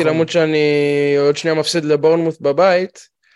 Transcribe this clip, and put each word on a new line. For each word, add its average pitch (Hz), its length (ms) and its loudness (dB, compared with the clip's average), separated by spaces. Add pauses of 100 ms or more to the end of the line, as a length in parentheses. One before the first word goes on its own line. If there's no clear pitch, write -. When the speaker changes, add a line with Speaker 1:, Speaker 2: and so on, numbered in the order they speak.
Speaker 1:
נכון. 156 40 0
Speaker 2:
למות 156 220 0
שאני 156 300 0 (600)
עוד 143 180 0
שנייה 165 180 -2
מפסיד 156 300 -2
לבורנמוט 156 560 0
בבית, 180 680 0 (280)